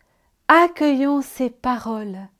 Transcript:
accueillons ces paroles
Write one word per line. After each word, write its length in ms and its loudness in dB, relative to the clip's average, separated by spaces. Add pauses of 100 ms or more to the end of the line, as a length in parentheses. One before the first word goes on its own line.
(480)
accueillons 720 2
ces 280 -6
paroles 800 -8 (100)